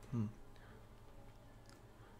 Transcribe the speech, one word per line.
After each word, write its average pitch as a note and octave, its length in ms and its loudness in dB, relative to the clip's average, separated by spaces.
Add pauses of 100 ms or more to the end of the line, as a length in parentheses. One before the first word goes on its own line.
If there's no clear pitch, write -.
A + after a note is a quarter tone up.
(100)
Hmm. A2+ 160 10 (1900)